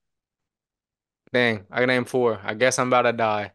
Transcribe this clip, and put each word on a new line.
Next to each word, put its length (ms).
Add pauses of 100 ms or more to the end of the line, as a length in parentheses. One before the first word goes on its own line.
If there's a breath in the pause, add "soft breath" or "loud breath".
(1300)
Dang, 380
I 160
named 220
four. 340
I 120
guess 240
I'm 100
about 140
to 100
die. 420